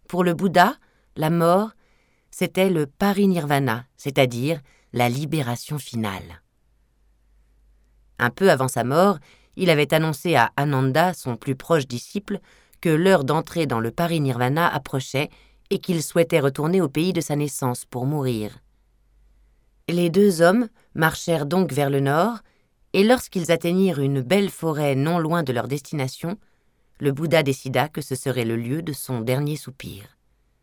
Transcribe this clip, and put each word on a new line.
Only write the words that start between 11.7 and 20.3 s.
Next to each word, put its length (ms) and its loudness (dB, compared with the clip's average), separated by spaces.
disciple, 540 -8
que 80 0
l'heure 340 4
d'entrer 420 -2
dans 140 0
le 100 -2
parinirvana 800 0
approchait 600 -4
et 80 -2
qu'il 240 -2
souhaitait 380 2
retourner 420 0
au 80 0
pays 240 -2
de 80 -2
sa 140 -4
naissance 500 -4
pour 180 -8
mourir. 540 -4
Les 220 0
deux 320 4